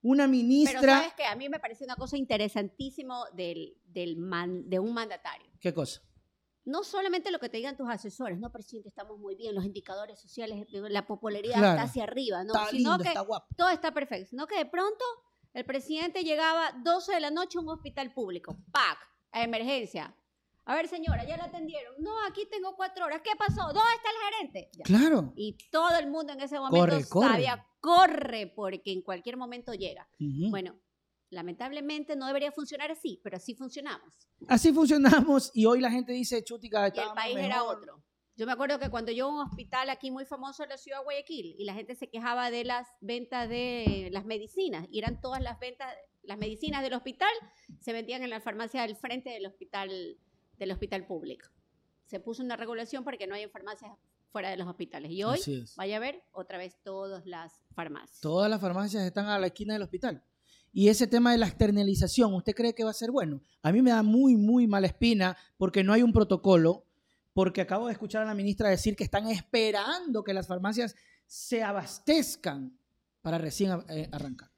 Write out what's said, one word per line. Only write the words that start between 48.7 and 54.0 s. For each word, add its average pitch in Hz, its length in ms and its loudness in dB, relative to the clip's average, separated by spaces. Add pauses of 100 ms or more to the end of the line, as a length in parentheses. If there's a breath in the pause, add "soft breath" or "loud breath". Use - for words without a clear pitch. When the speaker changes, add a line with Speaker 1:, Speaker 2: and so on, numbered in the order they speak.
Speaker 2:
del 214 140 -6
frente 254 340 -8
del 196 160 -10
hospital, 190 680 -10 (420)
del 190 140 -6
hospital 190 340 -6
público. 156 420 -12 (580)
Se 196 120 -12
puso 226 240 -10
una 247 140 -6
regulación 233 480 -10
para 254 120 -8
que 196 100 -10
no 196 80 -8
haya 208 140 -10
farmacias 208 440 -16 (400)